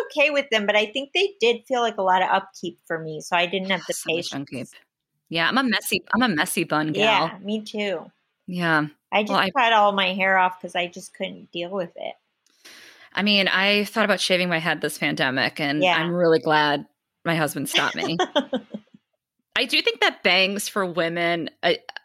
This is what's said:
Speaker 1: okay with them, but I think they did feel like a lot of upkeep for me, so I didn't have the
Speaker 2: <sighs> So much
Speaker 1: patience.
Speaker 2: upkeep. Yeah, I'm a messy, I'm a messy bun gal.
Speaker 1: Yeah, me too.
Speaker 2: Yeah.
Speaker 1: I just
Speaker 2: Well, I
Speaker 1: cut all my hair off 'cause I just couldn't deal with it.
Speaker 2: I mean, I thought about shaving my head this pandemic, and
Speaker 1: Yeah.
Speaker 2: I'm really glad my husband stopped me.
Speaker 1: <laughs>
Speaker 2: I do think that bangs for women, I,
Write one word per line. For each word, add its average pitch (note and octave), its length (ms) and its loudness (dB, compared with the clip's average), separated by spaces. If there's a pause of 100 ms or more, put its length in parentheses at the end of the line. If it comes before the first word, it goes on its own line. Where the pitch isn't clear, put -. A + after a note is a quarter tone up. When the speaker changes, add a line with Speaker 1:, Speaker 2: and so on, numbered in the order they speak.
Speaker 1:
okay D4 240 2
with C#4 180 0
them, G#3+ 160 0
but G#3 120 2
I G#3+ 100 4
think C4+ 260 -8
they F4 280 0
did A#3 260 2
feel B3 160 0
like A3 160 -2
a G3 40 -2
lot F#3 200 4
of F3 80 0
upkeep - 560 -4
for E3 120 -4
me, D#3 220 -10
so F3+ 160 -4
I F3 80 2
didn't F#3+ 260 -4
have F3+ 160 0
the F3 60 -6
Speaker 2:
<sighs> - 0 -
So - 160 -6
much E3 80 0 (140)
Speaker 1:
patience. - 20 -10 (180)
Speaker 2:
upkeep. B2+ 180 -10 (600)
Yeah, E3 180 0
I'm B3 120 0
a C#4 40 2
messy, G#3+ 400 -2 (120)
I'm A3+ 80 2
a B3+ 120 2
messy E3 300 -2
bun D#3 280 0
gal. G3 340 2
Speaker 1:
Yeah, - 160 -10
me G#3+ 180 -6
too. G#3 500 -6 (360)
Speaker 2:
Yeah. E3 400 0 (260)
Speaker 1:
I G#3 120 2
just G#3 80 -6
Speaker 2:
Well, F#3+ 80 4
I F#3+ 100 0
Speaker 1:
cut A#3 240 2
all G#3 180 6
my F#3+ 220 0
hair F#3+ 240 2
off F#3 220 2
'cause F3+ 140 -12
I F3+ 120 -2
just F3 260 -16
couldn't F#3 400 -12
deal F3 160 -6
with F#3 280 -6
it. - 180 -10 (960)
Speaker 2:
I F#3 100 -2
mean, G3+ 240 4
I G3+ 380 2
thought G#3 220 0
about F#3+ 140 2
shaving F3+ 280 2
my E3+ 100 0
head D#3+ 220 -2
this D3+ 160 -4
pandemic, D3 640 0
and D3+ 220 0
Speaker 1:
Yeah. F3+ 160 4
Speaker 2:
I'm E3+ 160 -2
really E3 240 4
glad D3+ 480 2 (400)
my E3+ 100 0
husband D3 320 -2
stopped - 260 0
me. - 280 -4
Speaker 1:
<laughs> - 1300 -8
Speaker 2:
I A3 100 2
do D4+ 160 0
think A#4 180 -2
that F#4+ 220 2
bangs F#3+ 460 2
for G3 180 -2
women, E3+ 640 -2 (120)
I, - 180 2 (240)